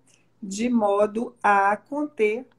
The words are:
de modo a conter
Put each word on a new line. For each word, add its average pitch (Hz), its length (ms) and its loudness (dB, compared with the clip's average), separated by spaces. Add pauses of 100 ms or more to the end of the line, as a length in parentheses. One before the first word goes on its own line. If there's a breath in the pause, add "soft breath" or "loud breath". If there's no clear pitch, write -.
(420)
de 208 260 -4
modo 208 720 0
a 202 360 2
conter 262 680 -4 (120)